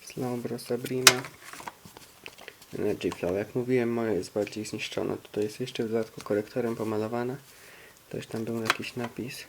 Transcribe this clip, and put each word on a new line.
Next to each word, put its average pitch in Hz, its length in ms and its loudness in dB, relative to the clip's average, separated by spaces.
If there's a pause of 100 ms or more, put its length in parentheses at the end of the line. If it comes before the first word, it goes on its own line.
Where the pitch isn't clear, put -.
Slowbro, 123 540 -4
Sabrina. 127 640 4 (1600)
Energy 95 320 2
Flow. 87 240 0
Jak 104 200 0
mówiłem, 123 380 4
moje 117 200 4
jest 90 180 0
bardziej 107 340 0
zniszczone. 101 520 -2
Tutaj - 260 -2
jest 107 160 -2
jeszcze 127 240 -2
w 110 80 0
dodatku 113 300 0
korektorem 113 540 2
pomalowane. 110 600 0 (720)
Też - 180 -4
tam 113 180 -2
był 113 160 -2
jakiś - 340 0
napis. 120 540 -6